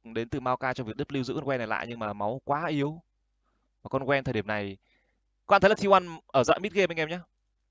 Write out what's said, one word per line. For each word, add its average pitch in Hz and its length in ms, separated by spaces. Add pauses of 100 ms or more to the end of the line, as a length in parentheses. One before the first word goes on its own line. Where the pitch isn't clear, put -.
đến 113 260
từ 147 100
Maokai 127 340
trong 123 140
việc 107 100
W 139 260
giữ 120 100
con - 100
Gwen 131 140
này 117 100
lại, 107 220
nhưng 117 100
mà 104 140
máu 104 300
quá 151 240
yếu. 156 340 (840)
Và 107 60
con 131 140
Gwen 135 200
thời 131 100
điểm 104 140
này... 101 300 (680)
Các - 40
bạn 196 100
thấy 190 80
là 214 60
T 196 160
one 175 360
ở 135 160
giai 131 100
đoạn - 80
mid 202 120
game 180 180
anh 165 60
em 156 120
nhé. 175 100 (520)